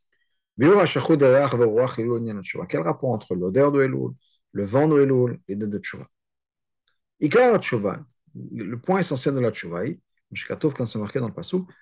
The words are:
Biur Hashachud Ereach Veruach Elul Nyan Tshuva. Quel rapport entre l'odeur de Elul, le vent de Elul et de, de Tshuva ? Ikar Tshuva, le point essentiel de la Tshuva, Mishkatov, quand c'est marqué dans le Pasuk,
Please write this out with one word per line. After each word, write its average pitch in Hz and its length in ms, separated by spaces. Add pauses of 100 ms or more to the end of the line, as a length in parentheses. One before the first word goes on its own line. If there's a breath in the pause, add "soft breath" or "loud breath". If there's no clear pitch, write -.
(560)
Biur 165 220
Hashachud 151 440
Ereach 135 320
Veruach 120 440
Elul 117 220
Nyan 110 220
Tshuva. - 240
Quel 143 140
rapport 156 300
entre 110 240
l'odeur 95 380
de 139 100
Elul, 131 300 (400)
le 101 120
vent 131 240
de 147 120
Elul 127 460
et 101 100
de, 107 100
de 101 120
Tshuva ? - 300 (1120)
Ikar 226 400
Tshuva, 101 400 (340)
le 117 420
point 185 240
essentiel 143 340
de 135 60
la 120 100
Tshuva, 87 320 (480)
Mishkatov, 131 440
quand 127 120
c'est 113 120
marqué 107 220
dans 117 80
le 101 60
Pasuk, 185 340 (140 soft breath)